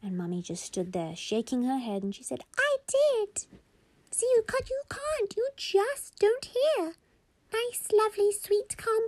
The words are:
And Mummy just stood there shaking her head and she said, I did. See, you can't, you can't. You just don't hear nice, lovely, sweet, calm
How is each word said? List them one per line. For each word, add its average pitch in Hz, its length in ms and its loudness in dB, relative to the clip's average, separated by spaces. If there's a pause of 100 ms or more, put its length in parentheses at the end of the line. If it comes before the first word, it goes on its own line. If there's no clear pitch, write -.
And 190 160 -4
Mummy 180 240 -2
just 175 220 -8
stood 185 300 -4
there 165 220 -4
shaking 226 480 -2
her 262 140 0
head 214 260 -4
and 196 120 -4
she - 80 -18
said, - 200 -8 (140)
I 571 200 2 (100)
did. 523 580 2 (680)
See, - 140 -2
you 480 220 6
can't, 508 220 -4
you 523 200 -4
can't. 571 460 -2
You 480 220 0
just - 640 0
don't 453 260 4
hear 494 480 0 (600)
nice, 480 400 -4
lovely, 415 380 4
sweet, - 460 -2
calm 453 300 0